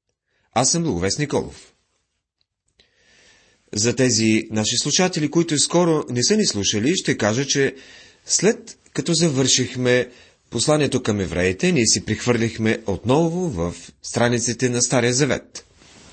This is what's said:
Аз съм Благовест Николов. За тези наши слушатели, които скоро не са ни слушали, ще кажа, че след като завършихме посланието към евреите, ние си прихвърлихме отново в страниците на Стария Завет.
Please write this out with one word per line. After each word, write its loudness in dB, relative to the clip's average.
Аз 0
съм 0
Благовест -2
Николов. -6
За 0
тези 2
наши -2
слушатели, 0
които 0
скоро 2
не -2
са 2
ни 2
слушали, 0
ще -2
кажа, 0
че 0
след -2
като -2
завършихме 2
посланието 0
към -2
евреите, 0
ние 2
си 2
прихвърлихме 0
отново 0
в -4
страниците 0
на 0
Стария 2
Завет. -2